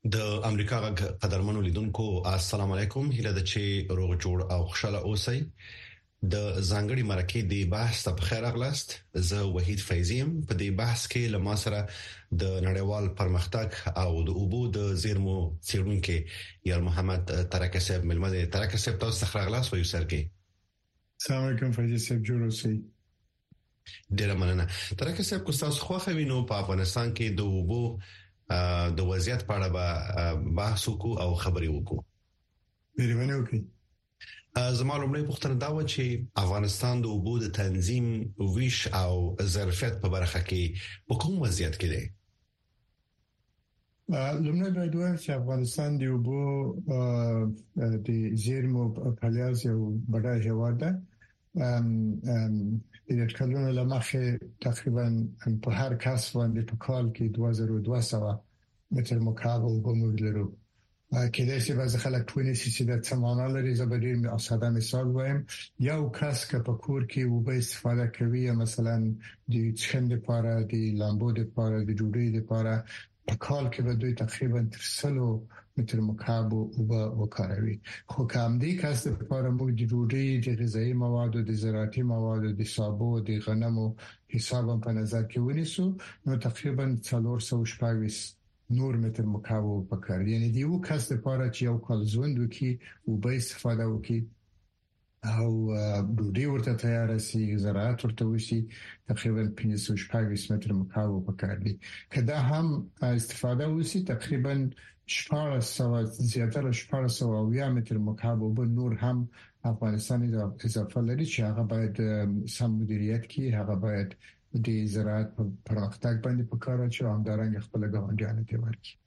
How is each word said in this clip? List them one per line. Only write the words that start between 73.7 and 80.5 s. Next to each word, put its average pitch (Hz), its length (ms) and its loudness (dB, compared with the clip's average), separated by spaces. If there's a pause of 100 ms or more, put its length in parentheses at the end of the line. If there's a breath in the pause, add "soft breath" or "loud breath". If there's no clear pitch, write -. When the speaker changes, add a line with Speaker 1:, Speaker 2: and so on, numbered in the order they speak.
Speaker 2:
کې 123 100 -6
به 120 140 2
دوی 117 200 0
تقریباً 117 520 0
تر 107 140 -6
سلو 127 640 -2 (300 loud breath)
متر 113 240 0
مکعب 110 540 0
اوبه 110 520 0
وکاروي. 107 760 -2 (260 loud breath)
خو 123 200 -2
که 120 120 0
همدې 123 440 2
کس 147 260 0
دپاره 127 420 -2
موږ 127 200 2
د 117 200 2
ډوډۍ، 123 380 2 (160)
د 117 180 0